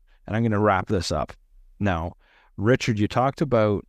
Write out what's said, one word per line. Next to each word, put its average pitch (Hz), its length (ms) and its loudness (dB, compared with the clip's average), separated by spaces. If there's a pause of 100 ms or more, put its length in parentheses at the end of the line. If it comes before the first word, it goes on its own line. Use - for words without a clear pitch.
(280)
and 104 100 -4
I'm 117 60 0
gonna 107 160 0
wrap 101 280 2
this 95 240 -2
up 76 220 -4 (460)
now. 87 340 -2 (420)
Richard, 113 440 0
you 104 80 2
talked 131 340 -2
about 110 480 0